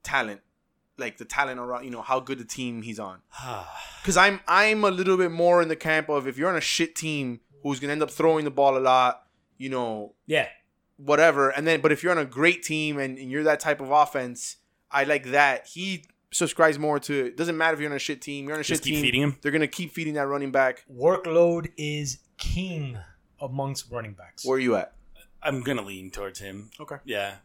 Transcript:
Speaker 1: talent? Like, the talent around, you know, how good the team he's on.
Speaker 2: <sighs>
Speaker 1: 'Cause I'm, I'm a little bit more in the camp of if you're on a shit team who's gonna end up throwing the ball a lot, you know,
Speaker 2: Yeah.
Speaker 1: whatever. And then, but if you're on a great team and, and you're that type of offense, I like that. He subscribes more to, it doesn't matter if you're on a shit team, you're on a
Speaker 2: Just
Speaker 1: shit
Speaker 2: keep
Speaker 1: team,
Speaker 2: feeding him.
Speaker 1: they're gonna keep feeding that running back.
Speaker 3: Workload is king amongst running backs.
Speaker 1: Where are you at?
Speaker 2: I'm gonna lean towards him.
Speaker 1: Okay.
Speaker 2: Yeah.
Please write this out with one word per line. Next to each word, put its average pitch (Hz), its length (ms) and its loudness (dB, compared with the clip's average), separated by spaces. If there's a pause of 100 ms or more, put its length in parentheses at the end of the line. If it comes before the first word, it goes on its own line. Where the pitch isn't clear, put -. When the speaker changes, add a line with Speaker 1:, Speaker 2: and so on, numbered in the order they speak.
Speaker 1:
talent? 110 380 -4 (560)
Like, 120 200 -8
the 120 80 -16
talent 131 340 -4
around, 123 240 -8
you 135 60 -12
know, 117 120 -10
how 131 200 0
good 131 160 -8
the 120 80 -14
team 120 360 -8
he's 110 180 -12
on. 95 200 -12 (180)
Speaker 2:
<sighs> - 680 -12
Speaker 1:
'Cause 190 120 0
I'm, 196 300 6
I'm 214 360 4
a 202 80 6
little 185 260 2
bit 180 140 2
more 175 300 6
in 165 60 2
the 160 80 -2
camp 156 340 0
of 143 180 0
if 123 100 -8
you're 160 120 0
on 185 60 0
a 156 60 0
shit 165 340 -2
team 139 460 -6 (220)
who's 139 160 -2
gonna 143 120 -4
end 151 120 -2
up 147 80 -4
throwing 156 340 4
the 143 60 -2
ball 139 260 4
a - 20 2
lot, 127 440 4 (340)
you 131 120 -12
know, 113 440 -4 (140)
Speaker 2:
Yeah. 151 200 0 (500)
Speaker 1:
whatever. 143 520 6
And 143 180 -2
then, 160 140 2
but 156 100 4
if 143 120 0
you're 175 80 2
on 165 80 2
a 147 60 -2
great 160 380 2
team 151 360 -4
and, 135 180 -4
and 135 140 -14
you're 147 120 -2
that 151 160 2
type 151 220 -2
of 135 100 -10
offense, 135 680 0 (340)
I 139 140 2
like 135 260 0
that. 139 360 4
He 180 380 -10 (260)
subscribes 156 460 4
more 151 220 0
to, 139 260 -2
it 104 100 -8
doesn't 165 220 -4
matter 165 160 2
if 147 80 -6
you're 151 80 -4
on 143 60 -6
a 135 40 -6
shit 139 220 -6
team, 143 240 -10
you're 147 80 -8
on 156 80 -6
a - 20 -8
Speaker 2:
Just 160 200 -2
Speaker 1:
shit - 20 -14
Speaker 2:
keep 156 80 -2
Speaker 1:
team, 147 100 0
Speaker 2:
feeding 127 200 2
him. 143 180 0
Speaker 1:
they're 143 100 -2
gonna 156 160 2
keep 165 240 -10
feeding 160 220 -6
that 147 140 -2
running 139 240 -4
back. 131 380 0
Speaker 3:
Workload 170 840 2
is 147 440 -6 (180)
king 165 600 -4 (420)
amongst 135 500 -6
running 113 220 -10
backs. - 320 -18
Speaker 1:
Where 131 120 2
are 135 40 0
you 120 140 4
at? 95 180 -4 (480)
Speaker 2:
I'm 139 220 -2
gonna 123 200 -4
lean 95 280 -14
towards 98 280 -12
him. 98 300 -14 (100)
Speaker 1:
Okay. 147 260 -14
Speaker 2:
Yeah. 98 400 -6